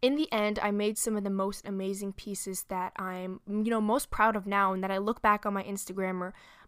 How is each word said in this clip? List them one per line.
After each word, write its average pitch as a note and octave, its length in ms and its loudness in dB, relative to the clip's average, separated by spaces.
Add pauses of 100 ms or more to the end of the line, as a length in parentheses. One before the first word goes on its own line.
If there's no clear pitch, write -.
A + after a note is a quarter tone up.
in C4 140 6
the D4+ 160 0
end, G#3+ 280 2
I G#3 120 2
made G#3 260 0
some G#3+ 180 0
of G3+ 60 -2
the G3 80 -2
most G3 360 -2
amazing G3 480 -4
pieces F#3+ 500 -8
that F#3 320 -4
I'm, F#3 500 -6
you G#3+ 240 0
know, A3+ 100 2
most G#3+ 300 2
proud A3 240 4
of G3+ 140 -4
now, G3 240 4
and F#3+ 100 -2
that F#3+ 80 0
I F#3+ 80 0
look G#3 240 -2
back G#3 240 4
on G3+ 80 0
my G3 80 -2
Instagram F#3+ 580 -4
or F3+ 140 -8 (340)